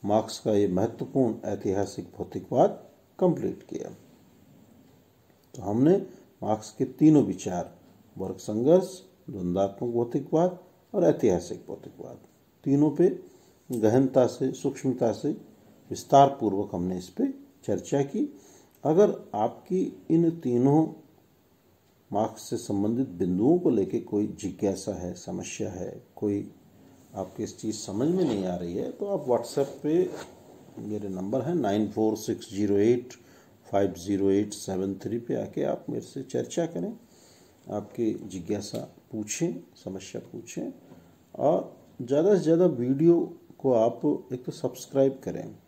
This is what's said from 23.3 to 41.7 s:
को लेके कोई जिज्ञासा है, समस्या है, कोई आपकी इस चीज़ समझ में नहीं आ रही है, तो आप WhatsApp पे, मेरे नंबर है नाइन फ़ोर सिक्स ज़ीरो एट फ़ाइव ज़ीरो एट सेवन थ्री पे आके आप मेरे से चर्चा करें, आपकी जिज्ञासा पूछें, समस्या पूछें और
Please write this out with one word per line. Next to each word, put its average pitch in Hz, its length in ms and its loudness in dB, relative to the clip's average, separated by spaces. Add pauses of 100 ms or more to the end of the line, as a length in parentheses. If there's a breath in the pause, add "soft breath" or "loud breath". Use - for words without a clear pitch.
को 175 120 2
लेके 107 300 0
कोई 107 260 -2
जिज्ञासा 98 680 -4
है, 90 200 -8
समस्या 92 560 -8
है, 92 320 -10 (140)
कोई 104 340 -2 (640 loud breath)
आपकी 95 280 -8
इस - 160 -10
चीज़ 107 180 -6
समझ 107 320 -4
में 180 160 2
नहीं 104 200 0
आ 90 120 -2
रही 87 180 -6
है, 120 160 -4
तो - 160 -8
आप 196 200 -4
WhatsApp 127 440 0 (120)
पे, 165 280 0 (680)
मेरे 104 300 -8
नंबर 98 340 -4
है 160 120 -2
नाइन 107 340 2
फ़ोर 110 280 2
सिक्स 113 340 -6
ज़ीरो 101 260 0
एट 120 360 2 (580 soft breath)
फ़ाइव 98 280 0
ज़ीरो 98 320 0
एट 104 220 2
सेवन 95 420 -6
थ्री 107 240 -6
पे 120 240 -6
आके 139 220 -6
आप 135 240 -4
मेरे - 120 -6
से - 220 -12
चर्चा 143 440 -4
करें, 180 260 -6 (800 soft breath)
आपकी 104 420 -4
जिज्ञासा 95 640 -8 (340)
पूछें, 165 400 -4 (320)
समस्या - 360 -10 (120)
पूछें - 400 -10 (600 loud breath)
और 151 420 0 (260)